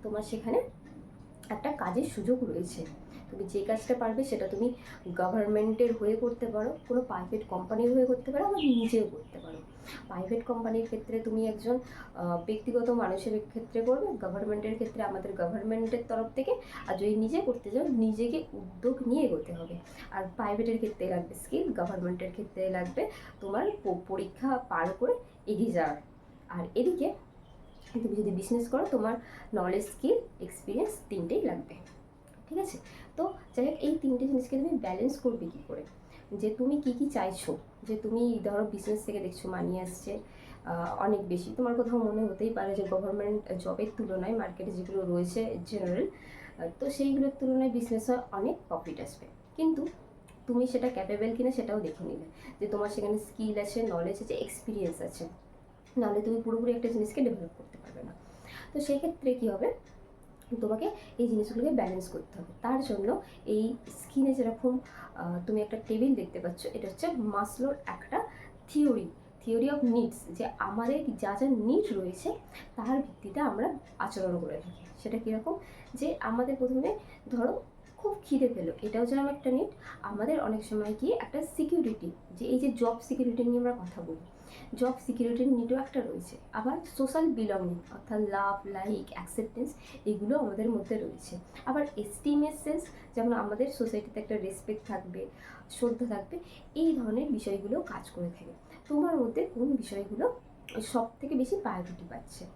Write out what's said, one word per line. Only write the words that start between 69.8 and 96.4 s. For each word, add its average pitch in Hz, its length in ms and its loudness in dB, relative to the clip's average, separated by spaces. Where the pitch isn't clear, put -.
needs, 240 300 4
যে 175 160 -6
আমাদের 233 560 0
যা 202 260 -2
যা 269 80 4
নিড 247 480 4
রয়েছে 185 360 -4
তার 240 220 0
ভিত্তিতে - 420 -6
আমরা 262 340 0
আচরণ 180 400 0
করে - 140 -6
থাকি। - 320 -10
সেটা 226 140 -2
কীরকম, 226 420 -2
যে 277 260 -2
আমাদের 240 360 2
প্রথমে 262 440 2
ধরো 247 300 2
খুব 415 180 0
খিদে 269 220 6
পেলো, 180 340 0
এটাও 220 240 2
যেরকম 277 220 2
একটা 285 240 0
নিড। 277 160 4
আমাদের 208 380 0
অনেক 214 260 0
সময় 214 340 0
কি 339 140 2
একটা 302 280 -2
সিকিউরিটি, 262 540 2
যে 233 100 -6
এই 254 140 4
যে 262 120 4
জব 233 300 2
সিকিউরিটি 247 420 2
নিয়ে 240 160 6
আমরা 240 120 2
কথা 180 300 -6
বলি, 165 240 -8
জব 254 180 4
সিকিউরিটির 240 420 4
নিডও 247 300 4
একটা 277 240 -2
রয়েছে। - 360 -6
আবার 247 240 0
সোশ্যাল 302 340 4
বিলঙ্গিং 196 480 0
অর্থাৎ 214 380 0
লাভ, 196 380 0
লাইক, 196 440 -4
অ্যাকসেপ্টেন্স 220 640 -4
এগুলো 208 340 2
আমাদের 214 300 0
মধ্যে 220 280 0
রয়েছে। - 420 -8
আবার 294 200 2
এস্টিমের 294 540 2
সেন্স, 330 200 0
যেমন 240 180 4
আমাদের 214 380 2
সোসাইটিতে 214 480 -2
একটা 214 180 -2
রেসপেক্ট 202 500 -6
থাকবে, 185 380 -6
শ্রদ্ধা 240 360 0
থাকবে, 339 340 -4